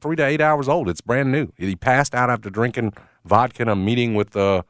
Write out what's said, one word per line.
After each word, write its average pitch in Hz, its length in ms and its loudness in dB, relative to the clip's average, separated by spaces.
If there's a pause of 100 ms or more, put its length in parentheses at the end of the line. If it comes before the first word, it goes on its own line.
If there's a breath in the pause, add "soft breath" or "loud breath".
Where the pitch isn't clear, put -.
three 160 160 -4
to 156 80 2
eight 147 160 0
hours 151 280 0
old. 143 200 0
It's 85 120 -4
brand 131 320 -2
new. 143 260 -2
He 95 180 -4
passed 127 380 0
out 123 160 0
after 107 200 -4
drinking 113 440 -2 (300 loud breath)
vodka 120 380 2
in 113 60 -2
a 104 80 0
meeting 113 380 0
with 104 160 0
the, 98 400 2